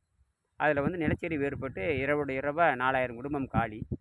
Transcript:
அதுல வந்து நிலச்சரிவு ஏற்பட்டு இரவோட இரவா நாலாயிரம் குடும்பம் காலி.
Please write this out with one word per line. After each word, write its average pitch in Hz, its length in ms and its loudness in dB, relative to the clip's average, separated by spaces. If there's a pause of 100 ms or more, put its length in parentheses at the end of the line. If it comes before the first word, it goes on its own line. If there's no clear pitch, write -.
(600)
அதுல 147 220 4
வந்து 165 160 -2
நிலச்சரிவு 165 440 -2
ஏற்பட்டு 135 400 -4 (160)
இரவோட 143 320 0
இரவா 143 460 2
நாலாயிரம் 127 400 2
குடும்பம் 135 320 -4
காலி. 113 320 0 (220)